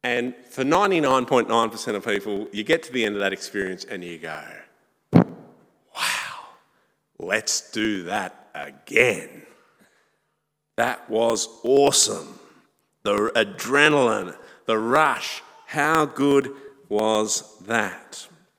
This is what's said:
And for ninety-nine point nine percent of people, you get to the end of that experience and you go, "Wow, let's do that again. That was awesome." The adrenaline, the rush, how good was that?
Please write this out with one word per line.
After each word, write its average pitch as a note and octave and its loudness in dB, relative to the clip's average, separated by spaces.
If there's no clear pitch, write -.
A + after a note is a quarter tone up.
And B2 -2
for C3+ -4
ninety-nine D3+ 4
point A#2 4
nine A2+ 4
percent G#2+ -6
of F#2+ -6
people, G#2 -2
you G2+ -6
get E3 2
to B2 -18
the A#2+ 0
end G#2 -2
of G2+ -4
that G2 0
experience F#2+ -6
and F#2+ -12
you E2+ -12
go, D#2 -10
"Wow, - 8
let's G2+ -4
do G#2+ -2
that F#2+ -8
again. D2+ -2
That A#2 -2
was A2+ 0
awesome." C#3 2
The G#2 0
adrenaline, A2 2
the A2+ 0
rush, C3 0
how D3+ 0
good C#3 2
was G#2+ 0
that? G#2 -6